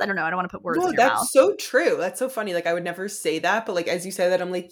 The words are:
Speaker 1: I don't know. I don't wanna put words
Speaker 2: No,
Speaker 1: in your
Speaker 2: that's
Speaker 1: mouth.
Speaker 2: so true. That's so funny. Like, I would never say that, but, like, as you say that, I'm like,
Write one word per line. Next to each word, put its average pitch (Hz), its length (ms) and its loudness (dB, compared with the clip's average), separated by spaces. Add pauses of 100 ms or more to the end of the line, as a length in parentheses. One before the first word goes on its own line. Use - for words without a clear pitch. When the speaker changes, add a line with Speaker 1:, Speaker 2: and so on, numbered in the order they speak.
Speaker 1:
I - 60 0
don't 196 100 -2
know. 160 80 -2
I 165 60 0
don't 180 80 -2
wanna 180 100 -2
put - 140 -12
words - 160 -2
Speaker 2:
No, 359 80 2
Speaker 1:
in 330 80 0
your - 20 2
Speaker 2:
that's 247 240 4
Speaker 1:
mouth. - 80 -4
Speaker 2:
so 330 260 6
true. 254 440 0
That's 190 200 -4
so 254 120 -2
funny. 208 240 -6
Like, 170 120 -2
I 170 60 2
would 175 100 -2
never 185 280 -6
say 160 300 -2
that, 202 260 0
but, 190 80 -4
like, 170 140 -2
as 170 180 -4
you 190 40 -8
say 180 200 0
that, 185 100 2
I'm 180 100 -4
like, 180 220 -6